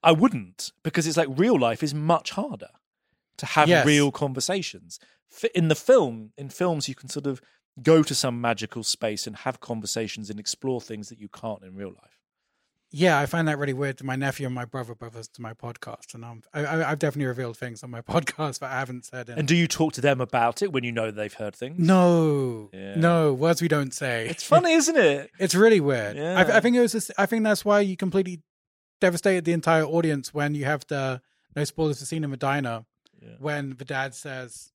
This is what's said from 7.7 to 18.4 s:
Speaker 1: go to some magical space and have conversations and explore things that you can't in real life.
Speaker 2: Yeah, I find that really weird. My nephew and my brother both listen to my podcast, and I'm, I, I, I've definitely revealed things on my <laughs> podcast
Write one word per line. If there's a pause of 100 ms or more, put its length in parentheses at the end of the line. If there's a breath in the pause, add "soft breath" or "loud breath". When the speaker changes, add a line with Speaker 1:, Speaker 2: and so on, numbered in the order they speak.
Speaker 1:
go
to
some
magical
space
and
have
conversations
and
explore
things
that
you
can't
in
real
life. (760)
Speaker 2:
Yeah,
I
find
that
really
weird.
My
nephew
and
my
brother
both
listen
to
my
podcast,
and
I'm, (120)
I,
I,
I've
definitely
revealed
things
on
my
<laughs>
podcast